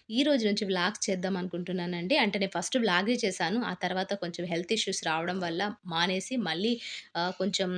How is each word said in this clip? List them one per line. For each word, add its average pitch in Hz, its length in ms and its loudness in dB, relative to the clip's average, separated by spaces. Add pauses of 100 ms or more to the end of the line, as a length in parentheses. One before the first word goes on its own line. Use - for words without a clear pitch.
ఈ 233 140 2
రోజు 277 220 4
నుంచి 208 220 2
వ్లాగ్స్ 185 360 2
చేద్దాం 185 340 0
అనుకుంటున్నానండి. 180 840 -2
అంటే 214 200 2
నేను 190 160 0
ఫస్ట్ 185 240 -2
వ్లాగే 202 400 4
చేశాను. 190 440 0
ఆ 180 180 -2
తర్వాత 185 340 -2
కొంచెం 180 320 -4
హెల్త్ 170 260 -2
ఇష్యూస్ 202 320 0
రావడం 170 360 0
వల్ల 170 200 -2 (260)
మానేసి 185 540 0
మళ్ళీ, 185 320 0 (420)
ఆహ్, 175 220 0
కొంచెం 190 420 0